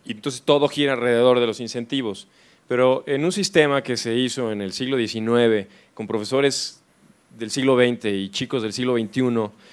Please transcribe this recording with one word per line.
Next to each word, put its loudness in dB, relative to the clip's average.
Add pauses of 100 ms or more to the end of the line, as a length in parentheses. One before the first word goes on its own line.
Y -10
entonces -10
todo 4
gira 0
alrededor 4
de 2
los -4
incentivos. -6 (400)
Pero 4
en -2
un 0
sistema 2
que -4
se -4
hizo -2
en -4
el -6
siglo -4
diecinueve, 2 (260)
con -10
profesores -2 (560)
del -10
siglo 2
veinte 2
y -4
chicos -6
del -6
siglo -2
veintiuno, -2 (200)